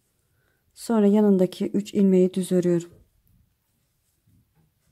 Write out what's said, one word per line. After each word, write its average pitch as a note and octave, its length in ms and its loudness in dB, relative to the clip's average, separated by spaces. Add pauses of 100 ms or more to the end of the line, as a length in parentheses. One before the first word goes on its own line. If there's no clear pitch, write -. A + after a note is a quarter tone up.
(720)
Sonra A3 340 0
yanındaki G3+ 600 0
üç G3+ 260 -8
ilmeği F#3 400 2
düz F#3 180 -6
örüyorum. F3 380 -2 (2000)